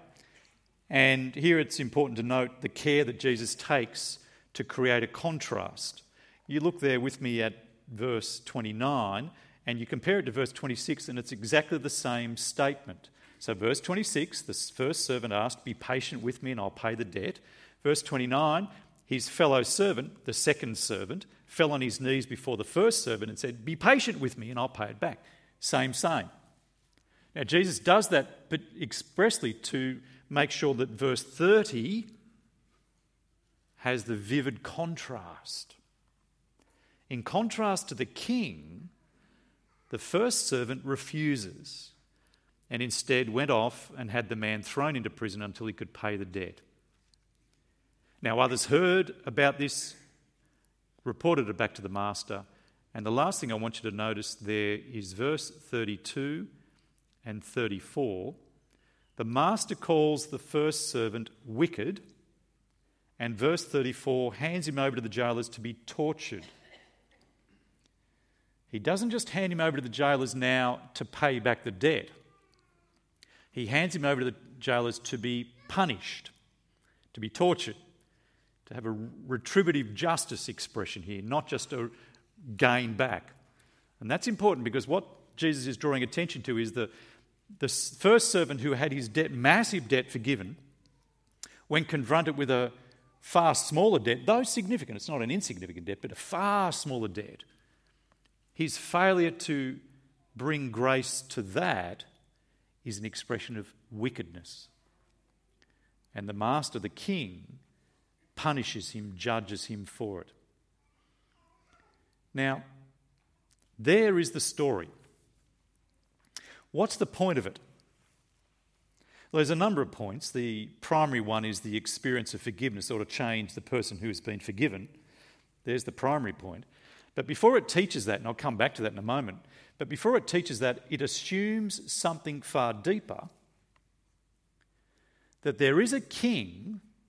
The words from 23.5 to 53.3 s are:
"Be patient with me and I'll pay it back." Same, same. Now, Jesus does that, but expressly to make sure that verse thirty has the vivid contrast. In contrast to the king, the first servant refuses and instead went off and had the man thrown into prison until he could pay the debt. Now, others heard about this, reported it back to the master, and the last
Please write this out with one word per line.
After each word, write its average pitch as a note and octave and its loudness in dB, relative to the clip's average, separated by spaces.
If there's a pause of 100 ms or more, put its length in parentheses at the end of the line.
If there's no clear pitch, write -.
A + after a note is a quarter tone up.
"Be D#3 -6
patient A3 4
with B2+ -2
me A2+ -10
and B2 -8
I'll B2+ 0
pay G#2+ -6
it G#2+ -16
back." D#3+ -2 (360)
Same, C3 0
same. C#3 0 (1080)
Now, D3 -4
Jesus E3 4
does G3+ 6
that, - 2
but D#3 0 (200)
expressly E3+ 0
to C3 -4 (280)
make C#3+ 2
sure C#3+ 2
that A#2+ 0
verse B2 0
thirty G3 4 (1700)
has B2 -2
the A2+ -2
vivid A#2+ -2
contrast. B2+ -10 (1300)
In A#2+ -6
contrast G#3 0
to C#3+ -8
the B2 -2
king, G#2 -4 (1000)
the A#2+ -6
first - 0
servant B2 -2
refuses C3+ -4 (800)
and A#2+ -2
instead B2+ 2
went C3+ 2
off A#2 2
and A2 -8
had A#2 0
the A#2 -4
man G#2+ -2
thrown C#3+ -2
into A2 -4
prison G#2 -6
until G#2 -10
he G#2+ -4
could F#2+ -12
pay G#2 -4
the G2 -6
debt. F2+ -8 (1600)
Now, A#2 2
others B2+ 4
heard F3+ 4 (140)
about C#3 4
this, - -4 (1080)
reported C3+ 2
it G#2 -4
back A2 0
to G2+ -14
the G2 -8
master, G2+ -6 (500)
and A2 -8
the G#2+ -2
last D3+ 0